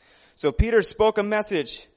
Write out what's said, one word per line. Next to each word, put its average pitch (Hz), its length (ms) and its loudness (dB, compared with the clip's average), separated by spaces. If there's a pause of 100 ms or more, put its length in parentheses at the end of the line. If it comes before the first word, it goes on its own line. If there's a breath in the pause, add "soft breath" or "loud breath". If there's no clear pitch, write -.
(380 soft breath)
So 147 160 0
Peter 226 280 2
spoke 214 360 0
a 208 60 0
message 208 720 -4